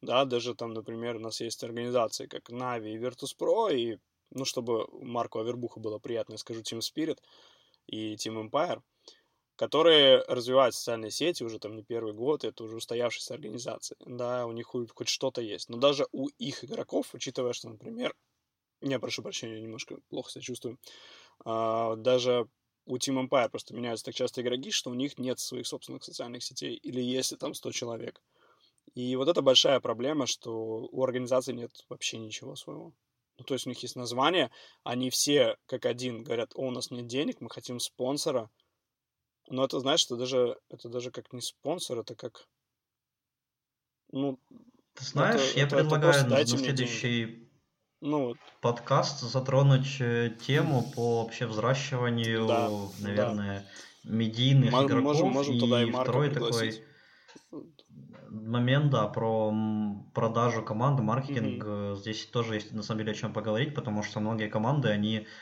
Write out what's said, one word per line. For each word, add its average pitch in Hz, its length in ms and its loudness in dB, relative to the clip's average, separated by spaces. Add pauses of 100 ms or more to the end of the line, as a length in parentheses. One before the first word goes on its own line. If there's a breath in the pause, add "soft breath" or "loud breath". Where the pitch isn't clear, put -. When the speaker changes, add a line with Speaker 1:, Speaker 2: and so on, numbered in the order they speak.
Speaker 1:
да, 117 220 4
даже 120 300 -2
там, 117 180 -8
например, 113 440 -6
у 110 40 -10
нас 113 200 -8
есть 117 240 -8
организации, 120 640 -2
как - 240 -12
Нави 120 440 -6
и 110 40 -8
Virtus.pro, 165 760 0
и, 117 240 0 (320)
ну, 135 140 -6
чтобы 117 420 -2 (180)
Марку 120 340 -4
Авербуху 117 420 -4
было 107 180 -6
приятно, 113 340 -6
я 107 60 -12
скажу 113 240 -10
Team 113 180 -8
Spirit 151 380 -4 (680 soft breath)
и 110 280 -6
Team 110 360 -6
Empire, 156 300 0 (760 soft breath)
которые 139 680 8
развивают 123 480 4
социальные 110 360 -4
сети 147 340 -2
уже 113 140 -8
там 110 180 -10
не 107 80 -12
первый 113 300 -4
год, 139 280 -2
это 113 220 -6
уже 110 140 -10
устоявшиеся 120 560 -4
организации, 131 680 -10
да, 123 460 -4
у 117 60 -6
них 117 160 -10
хоть, 120 240 -6
хоть - 160 -10
что-то 131 340 -2
есть. 104 260 -8
Но 117 80 -10
даже 139 340 4
у 139 180 -6 (100)
их 143 260 -8
игроков, - 500 -6
учитывая, 127 380 -4
что, - 160 -10
например, 113 460 -8 (680)
я 135 180 -2
прошу - 240 -6
прощения, 110 380 -8
немножко 110 380 -12 (100)
плохо 139 220 -8
себя - 120 -14
чувствую, 123 360 -10 (680 loud breath)
а, 113 520 0
даже 123 520 4 (380)
у 127 100 -4
Team 131 320 -2
Empire 123 220 4
просто - 240 -12
меняются 120 320 -6
так - 80 -8
часто 127 260 -4
игроки, 123 300 -4
что - 200 -4
у 123 40 -6
них 135 240 -6
нет 127 200 -4
своих 123 280 -8
собственных 131 360 -10
социальных 120 400 -12
сетей, 131 340 -8
или - 260 -6
если 127 340 -2
там - 180 -8
сто - 160 -10
человек. 117 520 -8 (720 soft breath)
И 123 220 -4
вот 135 120 0
это 170 120 4
большая 135 400 6
проблема, 123 460 -2
что - 260 -6 (400)
у 127 100 -2
организации 127 520 0
нет 120 160 -10 (180)
вообще - 300 -6
ничего 113 360 -12
своего. 156 380 -14 (460)
Ну, 127 60 -18
то 139 100 -4
есть 123 120 -4
у 131 40 -6
них 120 120 -10
есть 123 140 -10
название, 127 540 2 (320 loud breath)
они 127 260 -2
все 123 480 4 (100)
как 127 200 -4
один 120 360 -4
говорят: 117 320 -4
«О, 135 120 -6
у 127 40 -2
нас 123 200 -6
нет 120 160 -10
денег, 135 340 -4
мы 117 80 -10
хотим 123 320 -10
спонсора». 127 680 -2 (1000)
Но 131 160 -2
это, 131 160 0
знаешь, 143 240 2
это 127 120 -6
даже, 123 420 0 (100)
это 127 220 -14
даже 123 200 -6
как - 220 -14
не 123 80 -10
спонсор, 143 600 -6
это 113 140 -10
как... - 320 -14 (1700)
Ну, 135 260 -2 (560)
Speaker 2:
Ты 131 100 -14
знаешь, 170 300 2 (160)
Speaker 1:
это, - 100 0
Speaker 2:
я 143 60 4
Speaker 1:
это, 143 100 2
это - 0 - (120)
Speaker 2:
предлагаю 151 240 6
Speaker 1:
просто 143 120 6
Speaker 2:
на, 123 120 2
Speaker 1:
«дайте 143 200 4
Speaker 2:
на - 40 2
Speaker 1:
мне 131 120 2
деньги». 127 180 0
Speaker 2:
следующий 117 580 -2 (520)
Speaker 1:
Ну 147 280 0
вот. 117 100 -8 (220)
Speaker 2:
подкаст 135 600 2
затронуть, 131 800 6
э, 117 360 2 (100)
тему 139 360 4 (120)
по 117 300 2
вообще 117 220 -6
взращиванию, 117 1000 0
Speaker 1:
Да, 113 220 4
да. 101 400 -6
Speaker 2:
наверное, 101 580 -2 (380 loud breath)
медийных 117 680 6
Speaker 1:
Мо-, 127 120 6
Speaker 2:
игроков. 135 200 4
Speaker 1:
можем, 147 240 4
можем 135 300 2
туда 120 240 4
и 117 40 2
Speaker 2:
И 113 40 0
Speaker 1:
Марка 127 200 0
Speaker 2:
второй 139 200 4
Speaker 1:
пригласить. 117 520 -2
Speaker 2:
такой - 20 -20 (1500 loud breath)
момент, 123 600 2
да, 113 180 4
про, 110 420 0
м, 107 640 0
продажу 113 480 2
команды, 120 400 2
маркетинг. 110 600 0
Speaker 1:
Мгм. 101 280 -4
Speaker 2:
Э, 98 40 -6
здесь 107 300 -6
тоже 113 280 -2
есть, - 180 -6
на 107 100 -4
самом 107 180 -4
деле, 107 120 -2
о - 20 -4
чём 104 180 -4
поговорить, 110 420 -2
потому 107 280 -2
что - 180 -6
многие 107 280 -2
команды, 113 400 2
они 107 380 0 (160 loud breath)